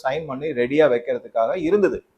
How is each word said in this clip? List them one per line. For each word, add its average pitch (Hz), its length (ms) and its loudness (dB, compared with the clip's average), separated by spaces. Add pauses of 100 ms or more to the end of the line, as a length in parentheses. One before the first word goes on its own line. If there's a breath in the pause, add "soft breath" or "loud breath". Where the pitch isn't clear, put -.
சைன் 147 240 -4
பண்ணி 131 200 -8
ரெடியா 139 420 2
வைக்கிறதுக்காக 120 680 -2
இருந்தது. 175 480 0 (140)